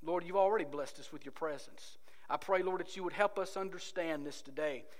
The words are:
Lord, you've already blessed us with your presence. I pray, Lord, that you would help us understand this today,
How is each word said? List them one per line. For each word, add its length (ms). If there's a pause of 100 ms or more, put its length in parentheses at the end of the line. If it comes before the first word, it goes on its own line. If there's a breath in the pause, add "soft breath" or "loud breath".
Lord, 240
you've 80
already 300
blessed 340
us 140
with 120
your 60
presence. 680 (300 soft breath)
I 100
pray, 260
Lord, 160
that 160
you 80
would 80
help 260
us 180
understand 680
this 160
today, 420 (140 loud breath)